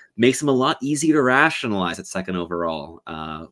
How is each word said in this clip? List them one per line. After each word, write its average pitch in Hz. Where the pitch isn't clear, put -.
makes 127
him 147
a 135
lot 131
easier 147
to 151
rationalize 127
at 92
second 92
overall. 82
Uh, 80